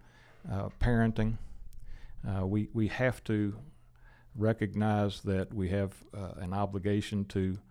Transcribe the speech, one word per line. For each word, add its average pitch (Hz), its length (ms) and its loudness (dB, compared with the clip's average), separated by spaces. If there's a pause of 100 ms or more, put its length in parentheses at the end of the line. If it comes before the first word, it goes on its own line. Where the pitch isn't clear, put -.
(500)
uh, 101 180 -2 (100)
parenting. 113 600 4 (840)
Uh, 95 220 0
we, 104 260 2
we 110 140 2
have 123 380 0
to 104 320 0 (800)
recognize 104 840 2
that 95 300 0
we 95 180 0
have, 98 220 0 (240)
uh, 98 200 -8
an 90 160 -6
obligation 101 720 0
to, 95 340 0 (120)